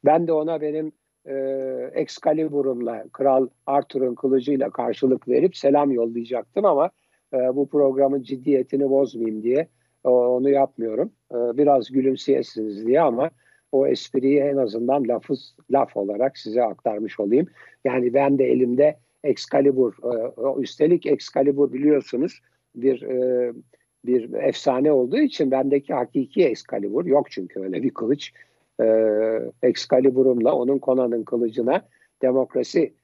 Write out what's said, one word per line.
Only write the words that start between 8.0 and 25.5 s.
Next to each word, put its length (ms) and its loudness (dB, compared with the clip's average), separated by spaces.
ciddiyetini 680 -2
bozmayayım 520 -2
diye, 260 0
o-, 220 4
onu 240 2
yapmıyorum. 600 -2
E, 40 -8
biraz 540 2
gülümseyesiniz 960 -2
diye 140 4
ama 300 0
o 140 2
espriyi 540 0
en 160 0
azından 520 -2
lafız-, 460 -6
laf 260 0
olarak 420 -2
size 240 -2
aktarmış 580 -4
olayım. 260 2
Yani 300 -2
ben 240 4
de 60 4
elimde 520 2
Excalibur, 760 2
e, 380 -4
o-, 200 -2
üstelik 460 0
Excalibur 680 0
biliyorsunuz 680 0
bir, 260 -2
e, 500 -2
bir 280 0
efsane 600 0
olduğu 260 2
için 320 0